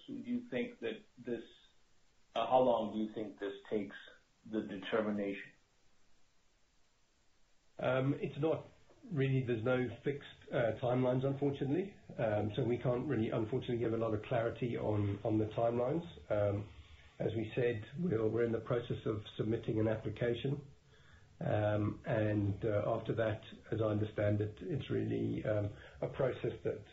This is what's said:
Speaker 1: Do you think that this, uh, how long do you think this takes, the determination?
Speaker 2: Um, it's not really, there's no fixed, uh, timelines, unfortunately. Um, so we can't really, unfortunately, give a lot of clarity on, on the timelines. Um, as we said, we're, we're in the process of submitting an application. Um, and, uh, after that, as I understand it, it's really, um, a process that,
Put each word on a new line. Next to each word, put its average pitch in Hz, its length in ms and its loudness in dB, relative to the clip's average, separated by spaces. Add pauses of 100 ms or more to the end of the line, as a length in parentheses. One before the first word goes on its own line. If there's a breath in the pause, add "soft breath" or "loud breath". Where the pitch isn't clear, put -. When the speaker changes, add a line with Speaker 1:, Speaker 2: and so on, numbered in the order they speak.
Speaker 1:
Do 127 80 -12
you 120 260 -4 (100)
think 120 300 -4
that 110 200 -4 (240)
this, 117 160 -4 (960)
uh, 113 100 2
how 127 140 6
long 113 320 4
do 107 60 -2
you 107 160 0
think 101 240 -6
this 98 140 -4 (180)
takes, 101 260 -2 (560)
the 110 80 0
determination? 104 920 -2 (2250)
Speaker 2:
Um, 131 400 2
it's 175 200 -6
not - 260 0 (460)
really, 135 340 2
there's 113 180 0
no 127 240 2 (160)
fixed, 143 220 -2 (260)
uh, 117 200 4 (100)
timelines, 127 420 4
unfortunately. 143 680 0 (240)
Um, 104 360 2
so 131 100 0
we 120 120 2
can't 127 300 0
really, 117 240 2
unfortunately, 120 480 0
give 113 160 0
a - 20 2
lot 113 160 0
of 107 120 0
clarity 117 520 0
on, 104 480 0
on 110 140 2
the 107 80 4
timelines. 120 580 2 (260)
Um, 104 340 2 (560 soft breath)
as - 140 2
we 110 200 -2
said, 120 280 2 (160)
we're, 113 280 2
we're 113 180 4
in 117 80 2
the 113 60 0
process - 480 -2
of 107 160 -2 (140)
submitting 110 420 0
an 110 100 4
application. 120 720 -2 (840 soft breath)
Um, 107 600 2
and, 107 500 2 (100)
uh, 107 300 2
after 113 200 -2
that, 110 260 0 (320)
as 104 80 0
I 110 60 2
understand 104 560 2
it, 104 180 -2
it's 170 300 -4
really, 110 580 0
um, 104 220 0 (320 loud breath)
a - 40 0
process 123 460 0 (120)
that, - 180 -2 (100)